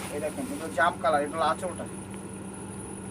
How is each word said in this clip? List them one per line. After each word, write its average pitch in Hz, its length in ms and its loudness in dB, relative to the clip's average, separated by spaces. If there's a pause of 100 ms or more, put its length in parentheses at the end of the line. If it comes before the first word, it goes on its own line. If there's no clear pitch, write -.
(160)
এই 147 100 0
দেখেন, 147 260 -2
এটা 143 80 -2
হলো 160 100 -4 (100)
জাম 170 140 8 (100)
কালার, 156 220 6
এটা 147 120 -4
হলো 160 140 4
আঁচলটা, 170 340 -2 (1200)